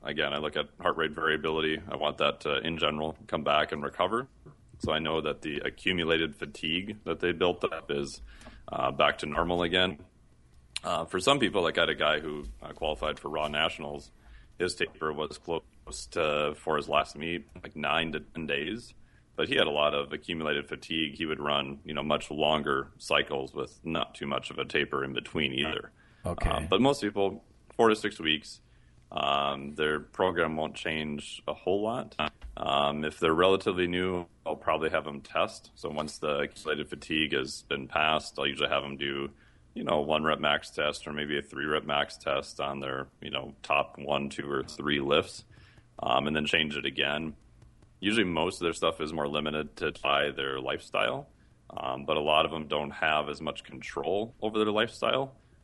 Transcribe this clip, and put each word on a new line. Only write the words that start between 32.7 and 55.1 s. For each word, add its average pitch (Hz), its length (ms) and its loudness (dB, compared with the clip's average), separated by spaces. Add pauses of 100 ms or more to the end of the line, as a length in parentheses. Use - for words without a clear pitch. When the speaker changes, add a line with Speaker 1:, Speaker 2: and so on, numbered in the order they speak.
Speaker 1:
if 78 140 -4
they're 82 160 6
relatively 92 520 4
new, 90 400 0 (200)
I'll 78 100 -2
probably 78 340 0
have 78 140 0
them 71 180 -8
test. - 520 -2
So - 140 -8
once 76 300 -4
the 73 220 0
accumulated 73 500 -4
fatigue 78 440 -2
has 67 280 -2
been 69 260 -4
passed, 78 500 2
I'll 71 80 0
usually 69 220 0
have 71 140 2
them 69 160 -8
do, 69 320 -4 (420)
you - 120 -8
know, 80 160 2
one 76 240 2
rep 78 160 2
max 76 300 2
test 73 360 -2
or 73 80 -6
maybe 73 240 -2
a 69 40 -2
three 73 220 -6
rep 76 200 0
max 73 340 -2
test 69 420 -4
on 69 200 -4
their, 67 260 -4 (160)
you 73 80 -10
know, 69 320 -6
top - 360 0
one, 69 300 0
two, 71 200 -6
or 69 160 0
three 73 360 -2
lifts, 71 440 2 (580)
um, 67 240 4
and 76 100 0
then 76 100 2
change 76 300 2
it 69 80 -4
again. 73 500 -2 (680)
Usually 107 240 2
most 85 320 0
of 85 80 -2
their 82 80 2
stuff 82 280 0
is 78 120 -2
more 76 160 0
limited 73 480 -2
to 78 160 -2 (100)
by 71 300 2
their 67 260 -4
lifestyle, 80 680 -2 (420)
um, 65 340 -6
but 76 120 0
a 78 40 2
lot 76 240 6
of 78 60 0
them 78 160 -4
don't 73 240 -2
have 76 380 0
as 76 120 -8
much 78 220 -6
control 80 800 -4
over 110 160 0
their 107 140 4
lifestyle. 120 600 0 (320)